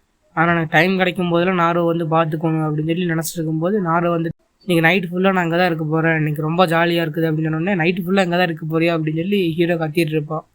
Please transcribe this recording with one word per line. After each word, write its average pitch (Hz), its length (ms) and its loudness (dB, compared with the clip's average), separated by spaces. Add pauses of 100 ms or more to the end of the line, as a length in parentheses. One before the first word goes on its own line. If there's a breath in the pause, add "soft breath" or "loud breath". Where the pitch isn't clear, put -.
(340)
ஆனா 165 160 2
எனக்கு 165 200 0
டைம் 180 260 2
கிடைக்கும் 180 340 0
போதெல்லாம் 180 280 2
நாரு 170 260 2
வந்து 170 220 0
பார்த்துக்கணும் 160 560 0
அப்படின்னு 156 240 -2
சொல்லி 170 260 -2
நினைச்சிட்டு 160 220 -4
இருக்கும்போது 165 440 -2
நாரு 170 300 0
வந்து, 170 220 -2 (360)
"இன்னைக்கு 170 140 2
நைட் 175 240 2
ஃபுல்லா 180 280 0
நான் 190 40 0
அங்க 170 200 0
தான் 180 100 4
இருக்க 160 180 -2
போறேன், 160 320 0
இன்னைக்கு 151 260 -2
ரொம்ப 165 240 2
ஜாலியா 170 360 2
இருக்குது" 160 240 -2
அப்படின்னு 156 160 0
சொன்ன 156 140 -2
உடனே, 180 180 -2
"நைட் 175 240 0
ஃபுல்லா 190 260 0
இங்க 175 120 0
தான் 180 60 2
இருக்க 165 280 -2
போறியா?" 160 260 2
அப்படின்னு 156 240 -2
சொல்லி 185 320 0
ஹீரோ 170 220 0
கத்திட்டு 160 240 -4
இருப்பான். 156 560 -2